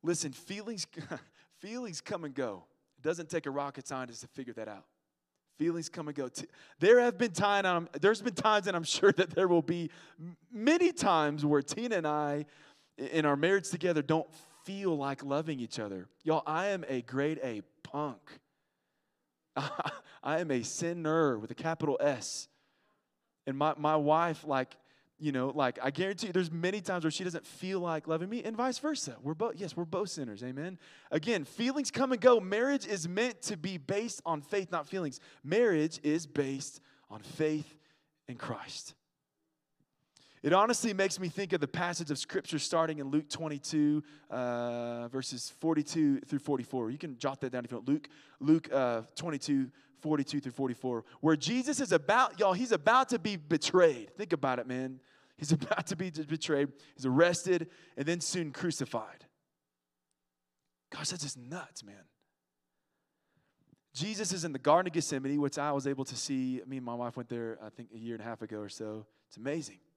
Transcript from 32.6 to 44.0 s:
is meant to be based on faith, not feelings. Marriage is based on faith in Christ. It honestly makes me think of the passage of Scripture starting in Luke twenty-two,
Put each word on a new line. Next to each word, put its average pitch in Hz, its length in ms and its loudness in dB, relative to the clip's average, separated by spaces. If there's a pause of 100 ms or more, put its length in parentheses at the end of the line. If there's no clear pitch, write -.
is 185 220 -4
meant 214 340 -2
to 214 140 -6
be 180 220 -6
based 202 460 -4
on 156 180 -2
faith, 190 300 -2
not 156 160 -4
feelings. 170 320 -4 (240)
Marriage 160 580 4
is 156 240 0
based 135 540 -4 (300)
on 107 100 -14
faith 156 580 -2 (500)
in 123 80 -10
Christ. - 580 -10 (1500)
It 147 100 4
honestly 226 400 4
makes 190 280 0
me 185 80 -2
think 190 240 -4
of 170 80 0
the 143 80 -2
passage 170 420 -4
of 139 80 -2
Scripture - 400 -4
starting 160 400 0
in 139 120 -6
Luke 147 180 0
twenty-two, 151 760 0 (260)